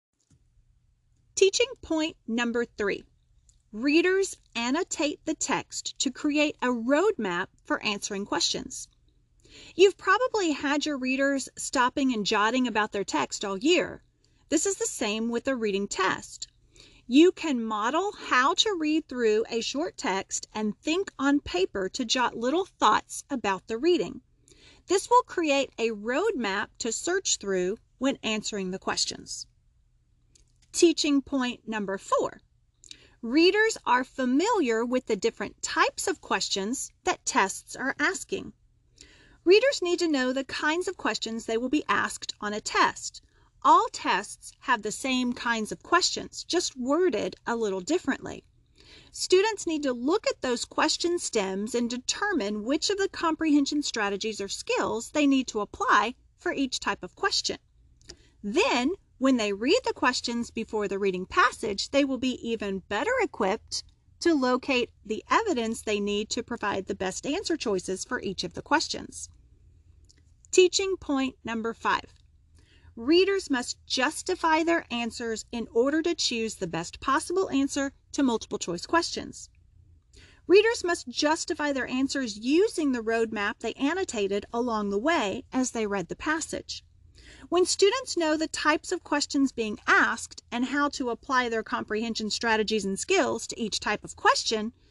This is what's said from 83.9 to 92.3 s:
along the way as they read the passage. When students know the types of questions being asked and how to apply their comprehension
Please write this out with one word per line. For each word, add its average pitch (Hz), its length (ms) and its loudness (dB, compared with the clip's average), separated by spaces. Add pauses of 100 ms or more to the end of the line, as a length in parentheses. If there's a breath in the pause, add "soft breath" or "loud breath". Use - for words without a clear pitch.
along 226 380 -2
the 196 80 0
way 247 460 0 (100)
as 254 160 0
they 220 160 -4
read 196 220 -4
the - 80 -8
passage. - 640 -6 (680 loud breath)
When 349 180 4
students 480 500 2
know 320 200 2
the 311 120 -2
types - 420 0
of 359 140 -4
questions 285 480 0
being 214 340 -4
asked 262 640 2
and 240 140 -2
how 285 260 0
to 247 200 -4
apply 247 380 0
their 226 140 -2
comprehension 220 680 -4